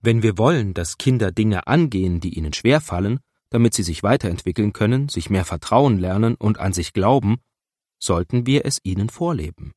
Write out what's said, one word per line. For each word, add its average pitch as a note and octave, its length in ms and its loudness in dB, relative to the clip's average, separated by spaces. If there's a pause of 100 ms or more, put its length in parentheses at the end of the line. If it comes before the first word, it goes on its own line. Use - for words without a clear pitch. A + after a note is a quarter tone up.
Wenn A#2 220 2
wir G#2 160 2
wollen, A2 360 2
dass - 240 -6
Kinder A#2 320 2
Dinge G#2+ 360 0
angehen, G2+ 540 0
die E2 160 -6
ihnen D#2 160 -6
schwerfallen, A#2 680 0 (300)
damit A#2 240 2
sie - 80 -2
sich E2+ 200 -4
weiterentwickeln G2+ 720 0
können, B2+ 360 0
sich - 200 -6
mehr F#2+ 160 2
vertrauen A2 540 2
lernen G2 380 0
und G#2+ 220 0
an F#2+ 140 -2
sich F2 200 -6
glauben, A2 460 2 (600)
sollten F#2+ 480 -2
wir C#3 180 2
es - 180 -4
ihnen G2 260 -2
vorleben. D3 680 -8